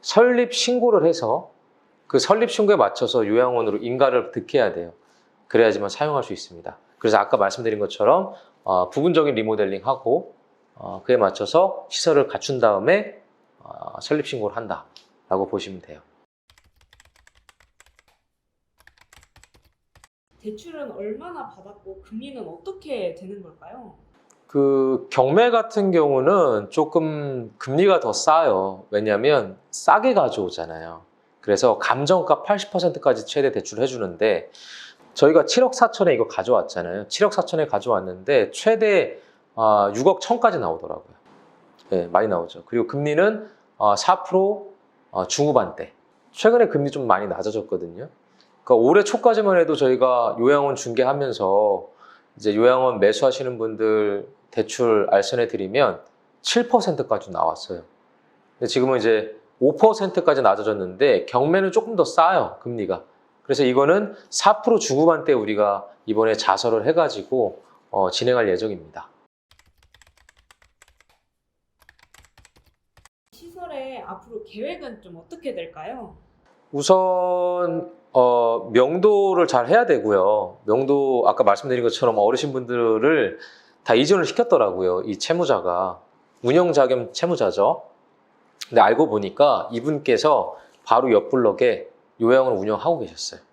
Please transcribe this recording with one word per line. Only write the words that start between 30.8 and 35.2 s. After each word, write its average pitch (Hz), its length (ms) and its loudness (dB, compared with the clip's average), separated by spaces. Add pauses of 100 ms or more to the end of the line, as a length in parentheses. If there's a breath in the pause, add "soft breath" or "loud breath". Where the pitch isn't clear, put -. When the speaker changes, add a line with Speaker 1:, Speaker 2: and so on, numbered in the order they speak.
Speaker 1:
그래서 104 360 2
감정가 147 640 0
팔십 202 280 -2
퍼센트까지 139 560 -2
최대 139 240 -2
대출을 104 320 -4
해주는데 104 680 -2 (600 loud breath)
저희가 151 320 6